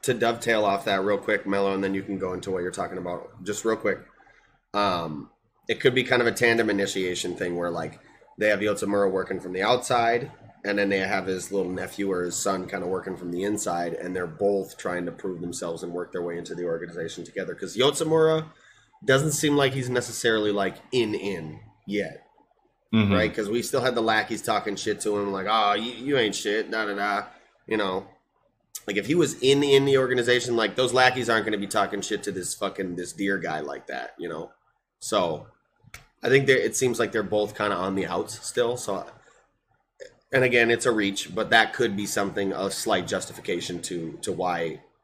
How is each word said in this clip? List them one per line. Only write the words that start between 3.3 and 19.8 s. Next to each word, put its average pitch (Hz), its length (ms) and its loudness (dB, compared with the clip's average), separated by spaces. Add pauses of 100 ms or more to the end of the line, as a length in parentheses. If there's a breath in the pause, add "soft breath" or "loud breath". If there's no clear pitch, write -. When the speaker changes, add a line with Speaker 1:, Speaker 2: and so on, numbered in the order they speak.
Speaker 1:
Just 104 220 -6
real 113 120 2
quick. 101 240 -2 (720 soft breath)
Um, 85 560 -2 (380)
it 113 120 -2
could 127 140 4
be 127 100 2
kind 123 160 2
of 117 80 4
a 113 40 0
tandem 117 360 4
initiation 95 680 -2
thing 87 200 -4
where, 87 140 -2
like, 80 300 -8 (380 loud breath)
they 107 100 2
have 101 120 4
Yotsumura 101 500 2
working 92 300 -2
from 90 140 -10
the 92 80 0
outside, 120 680 2 (360)
and 101 120 0
then 101 120 2
they 98 80 2
have 95 280 -2
his 92 260 -4
little 92 200 -2
nephew 92 400 -4
or 90 120 0
his 87 120 -6
son 95 320 -2
kinda 92 180 -6
working 92 300 -4
from 87 140 -8
the 90 140 -4
inside, 87 500 -2
and 90 200 -6
they're 92 120 -4
both 98 500 -2
trying 87 300 -4
to 82 60 -6
prove 90 280 -8
themselves 87 420 -6
and 87 100 -8
work 87 200 -6
their 90 100 -4
way 85 140 -4
into 85 180 -8
the 87 100 -6
organization 85 600 -6
together. 90 300 -8
'Cause 87 220 -10
Yotsumura 156 680 2 (600 loud breath)
doesn't 135 280 4
seem 147 240 2
like 135 160 4
he's 131 160 -4